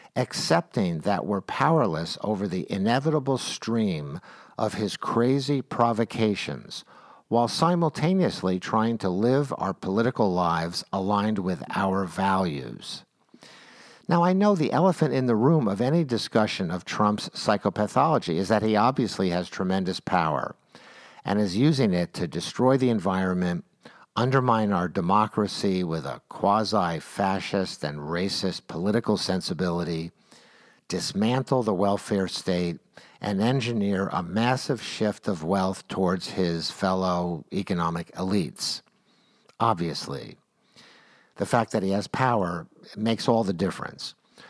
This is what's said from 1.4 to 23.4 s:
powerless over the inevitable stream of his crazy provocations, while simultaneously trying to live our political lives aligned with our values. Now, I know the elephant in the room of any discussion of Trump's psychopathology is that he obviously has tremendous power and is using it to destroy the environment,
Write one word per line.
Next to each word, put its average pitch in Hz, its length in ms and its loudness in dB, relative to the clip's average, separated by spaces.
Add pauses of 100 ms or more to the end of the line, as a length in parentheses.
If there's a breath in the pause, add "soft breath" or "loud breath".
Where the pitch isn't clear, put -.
powerless 113 800 0
over 101 260 -2
the 90 220 -4
inevitable 131 680 0
stream 90 840 -4 (360 loud breath)
of 110 180 -2
his 104 220 -4
crazy 131 680 0
provocations, 107 1200 0 (440 loud breath)
while 117 200 4
simultaneously 160 1120 2
trying 113 380 0
to 104 100 -2
live 123 480 0
our 95 160 -4
political 110 600 0
lives 85 580 0
aligned 101 460 0
with 90 240 -4 (120)
our 95 300 0
values. 90 1000 -4 (1000 loud breath)
Now, 170 160 4
I 180 120 4
know 202 200 4
the 156 180 0
elephant 156 420 4
in 131 100 2
the 120 120 4
room 139 300 4
of 101 140 0
any 151 240 2
discussion 107 680 0
of 87 140 -6
Trump's 104 460 0
psychopathology 107 1040 2
is 90 140 0
that 107 140 4
he 110 140 2
obviously 110 540 2
has 90 180 -2
tremendous 92 520 -2
power 80 540 0 (680 loud breath)
and 101 160 0
is 95 160 0
using 131 380 4
it 87 200 0
to 87 120 -4
destroy 123 500 2
the 127 140 4
environment, 92 720 0 (500 loud breath)